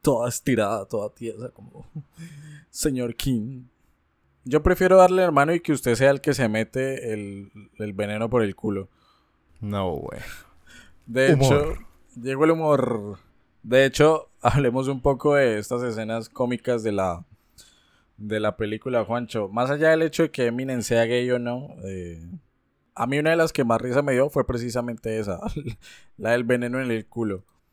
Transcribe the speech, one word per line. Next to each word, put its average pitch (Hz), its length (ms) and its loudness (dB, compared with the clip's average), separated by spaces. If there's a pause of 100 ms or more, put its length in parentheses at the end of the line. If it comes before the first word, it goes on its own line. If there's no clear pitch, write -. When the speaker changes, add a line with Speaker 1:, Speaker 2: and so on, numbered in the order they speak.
Speaker 1:
toda 123 280 0
estirada, 110 580 -2
toda 107 260 -6
tiesa, 113 380 -12
como, - 360 -20 (840)
"Señor 123 460 -4
Kim". 123 500 -4 (760)
Yo 147 180 0
prefiero 180 340 6
darle 185 260 8
la 175 100 2
mano 143 200 4
y 175 80 0
que 165 120 -2
usted 120 240 0
sea 135 160 6
el 139 80 0
que 143 140 0
se 123 140 0
mete 120 640 -4
el, 101 380 -10 (280)
el 107 160 -6
veneno 107 360 -4
por 120 120 2
el 98 120 -2
culo. 98 340 -6 (720)
Speaker 2:
No, 101 300 -2
güey. - 300 -8 (840)
Speaker 1:
De 131 280 2
Speaker 2:
Humor. 143 460 2
Speaker 1:
hecho, - 80 -16 (360)
llegó 135 220 0
el 160 80 6
humor. 123 680 0 (460)
De 127 200 6
hecho, 151 520 4
<laughs> - 40 -20
hablemos 131 460 2
un 135 160 -4
poco 143 320 2
de 123 240 4
estas 120 240 -6
escenas 113 460 -6
cómicas 120 560 -4
de 107 80 0
la, 90 320 -2 (960)
de 107 200 -4
la 107 180 -2
película, 110 480 -2
Juancho. 113 440 -4
Más 117 200 -2
allá 151 220 2
del 160 120 4
hecho 165 200 0
de 156 80 0
que 123 160 -2
Eminem 127 360 -4
sea 117 240 2
gay 123 260 0
o 123 80 0
no, 123 340 -8 (100)
eh, 87 400 -10 (760)
a 120 80 -2
mí 139 120 -2
una 151 120 2
de 165 60 4
las 165 160 2
que 143 120 -2
más 113 160 2
risa 123 200 0
me 139 120 -2
dio 135 180 2
fue 135 160 -2
precisamente 117 720 -6
esa, 101 200 -4 (400)
<laughs> - 380 -20
la 110 140 -4
del 120 140 2
veneno 123 360 -2
en 127 120 -4
el 110 140 -4
culo. 104 380 -6 (280)